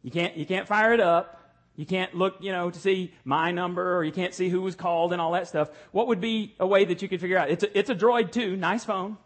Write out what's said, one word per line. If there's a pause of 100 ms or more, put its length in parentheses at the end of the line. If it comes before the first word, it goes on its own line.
You
can't,
you
can't
fire
it
up. (340)
You
can't
look,
you
know,
to
see (140)
my
number,
or
you
can't
see
who
was
called
and
all
that
stuff. (200)
What
would
be
a
way
that
you
could
figure
out?
It's
a,
it's
a
Droid
two,
nice
phone.